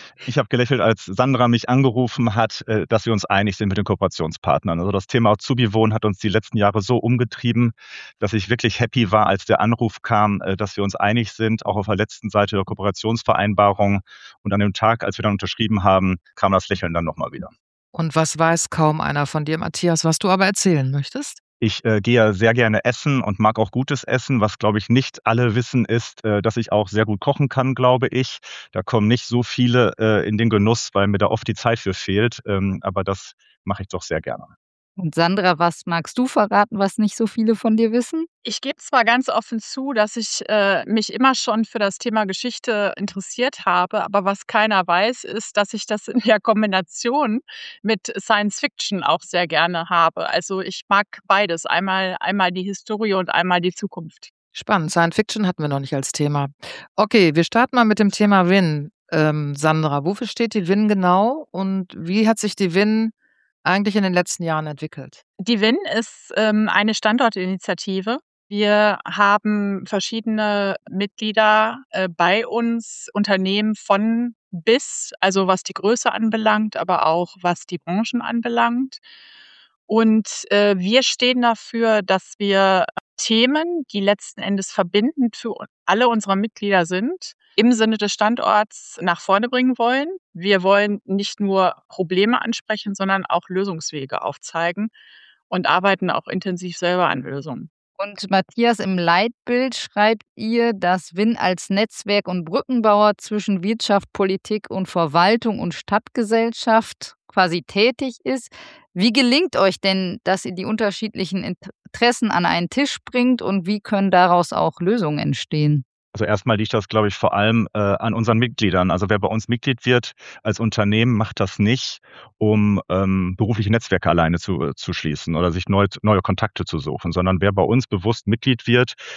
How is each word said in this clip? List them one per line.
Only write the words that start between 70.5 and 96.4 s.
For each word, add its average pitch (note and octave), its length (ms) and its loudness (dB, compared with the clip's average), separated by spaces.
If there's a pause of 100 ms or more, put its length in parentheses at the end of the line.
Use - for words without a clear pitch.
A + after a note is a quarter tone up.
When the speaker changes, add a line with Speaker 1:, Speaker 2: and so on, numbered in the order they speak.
Speaker 4:
Mitglieder, G#3+ 1000 0
äh, F#3+ 180 -4
bei F3+ 400 0
uns, A#3 640 -4
Unternehmen G#3 640 0
von A3+ 600 0 (160)
bis, - 680 -2
also F#3+ 280 2
was F#3 160 0
die - 100 -10
Größe A#3 400 0
anbelangt, G#3+ 640 0
aber - 300 0
auch E3+ 340 -2
was F3 240 -2
die F3 120 -10
Branchen A3+ 440 -4
anbelangt. A#3 800 -2 (840)
Und, A3 640 2
äh, G3+ 280 4
wir G#3+ 260 2
stehen B3 380 0
dafür, A3+ 640 2
dass F#3+ 340 -2
wir G3 480 4 (320)
Themen, D4+ 720 0
die G3+ 100 -4
letzten G3 400 -2
Endes G3 300 -4
verbindend G#3 640 0
für - 200 -8 (300)
alle A3+ 220 4
unsere G#3 300 0
Mitglieder G3 480 0
sind, G3+ 480 -6 (220)
im A#3 160 6
Sinne A3 260 2
des G#3 140 -2
Standorts - 920 0
nach F3 180 -2
vorne G3+ 300 0
bringen B3+ 300 0
wollen. B3+ 280 0 (260)
Wir F#3 280 2
wollen G3+ 440 2
nicht G3 340 -4
nur F#3+ 340 2 (140)
Probleme G3 560 0
ansprechen, G#3+ 500 -6
sondern G3 320 -2
auch - 240 -4
Lösungswege E3+ 720 -6
aufzeigen E3+ 680 -6 (580)
und F#3 180 -4
arbeiten F#3 460 2
auch - 160 -4
intensiv F3+ 500 -6